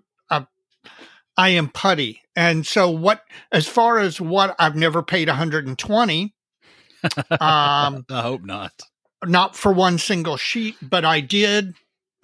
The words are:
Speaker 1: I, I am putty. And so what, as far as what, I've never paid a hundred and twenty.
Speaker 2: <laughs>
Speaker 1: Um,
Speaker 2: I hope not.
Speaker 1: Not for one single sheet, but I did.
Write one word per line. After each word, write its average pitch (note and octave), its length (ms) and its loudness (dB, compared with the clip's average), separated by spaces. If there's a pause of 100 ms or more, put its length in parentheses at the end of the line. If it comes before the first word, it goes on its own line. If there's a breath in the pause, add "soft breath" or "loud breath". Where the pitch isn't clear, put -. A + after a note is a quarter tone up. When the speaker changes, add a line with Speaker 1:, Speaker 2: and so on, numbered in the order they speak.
(280)
Speaker 1:
I, D3 160 -4 (880 loud breath)
I F#3 140 4
am E3 200 2
putty. D3 520 -2 (140)
And E3+ 320 0
so F3+ 240 2
what, F3 320 0 (280 loud breath)
as D#3 160 2
far A#3 300 2
as F#3+ 240 -2
what, F#3 380 0
I've D#3 160 2
never D#3+ 260 0
paid E3 260 -2
a D#3 60 0
hundred D3+ 320 -2
and C3 120 -8
twenty. G#3 580 -2 (680 soft breath)
Speaker 2:
<laughs> - 100 -2 (160)
Speaker 1:
Um, C#3+ 800 2
Speaker 2:
I B2+ 120 -4
hope A#2 220 -6
not. F#2+ 300 -12 (500)
Speaker 1:
Not F3+ 320 2
for - 160 2
one F3+ 280 4
single E3 380 -2
sheet, - 440 -6
but D#3+ 240 -2
I D#3 160 2
did. G3+ 540 0 (480)